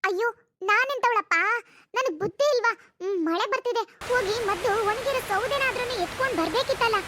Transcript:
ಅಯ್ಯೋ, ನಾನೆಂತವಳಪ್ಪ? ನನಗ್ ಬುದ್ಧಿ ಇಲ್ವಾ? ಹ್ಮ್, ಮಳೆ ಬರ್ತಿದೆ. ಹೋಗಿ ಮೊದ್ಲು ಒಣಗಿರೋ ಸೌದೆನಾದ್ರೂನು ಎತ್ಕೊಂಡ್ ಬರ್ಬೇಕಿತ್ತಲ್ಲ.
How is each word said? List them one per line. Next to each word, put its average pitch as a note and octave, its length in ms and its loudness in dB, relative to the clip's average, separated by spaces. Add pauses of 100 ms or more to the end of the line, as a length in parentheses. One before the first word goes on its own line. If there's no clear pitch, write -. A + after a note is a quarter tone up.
ಅಯ್ಯೋ, G4 240 0 (340)
ನಾನೆಂತವಳಪ್ಪ? A#4 720 2 (600)
ನನಗ್ A4+ 240 -2
ಬುದ್ಧಿ C5 380 2
ಇಲ್ವಾ? A#4 160 2 (220)
ಹ್ಮ್, F#4 300 -2
ಮಳೆ E4+ 220 0
ಬರ್ತಿದೆ. B4+ 360 -2 (240)
ಹೋಗಿ A4+ 400 0
ಮೊದ್ಲು G#4 400 0
ಒಣಗಿರೋ A#4+ 340 0
ಸೌದೆನಾದ್ರೂನು B4 840 -2
ಎತ್ಕೊಂಡ್ B4+ 340 -2
ಬರ್ಬೇಕಿತ್ತಲ್ಲ. A4 600 0 (120)